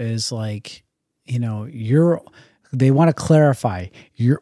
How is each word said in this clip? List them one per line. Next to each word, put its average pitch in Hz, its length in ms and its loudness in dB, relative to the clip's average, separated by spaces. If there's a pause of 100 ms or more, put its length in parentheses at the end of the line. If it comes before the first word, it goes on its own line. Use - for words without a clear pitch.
is 113 320 -6
like, 107 500 -10 (420)
you 123 140 -6
know, 110 260 -6
you're, 147 560 0 (520)
they 131 180 2
wanna 156 220 4
clarify, 127 720 2 (300)
"You're, 123 260 0